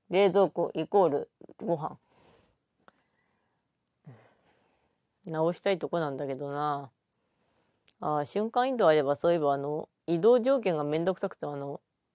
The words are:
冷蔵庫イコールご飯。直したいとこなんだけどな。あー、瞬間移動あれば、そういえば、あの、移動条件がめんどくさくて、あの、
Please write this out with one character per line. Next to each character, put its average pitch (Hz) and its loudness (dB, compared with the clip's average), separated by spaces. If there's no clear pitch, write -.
冷 196 4
蔵 185 4
庫 165 -4
イ 165 -4
コ 196 4
ー - 0
ル 143 -4
ご 190 -4
飯。 147 -10
直 160 -2
し - -18
た 202 0
い 180 0
と 147 -6
こ 170 -2
な 156 -2
ん 139 -6
だ 143 -6
け 135 -6
ど 143 -8
な。 143 -4
あ 151 -2
ー、 147 -2
瞬 214 -4
間 247 0
移 262 -4
動 214 4
あ 156 10
れ 151 4
ば、 139 0
そ 170 2
う - 4
い 175 4
え - 0
ば、 143 2
あ - 0
の、 147 -6
移 165 0
動 233 6
条 262 0
件 185 0
が 147 -2
め 151 -2
ん 170 -2
ど 180 0
く - -12
さ 190 -4
く - -16
て、 - -10
あ 147 -8
の、 143 -10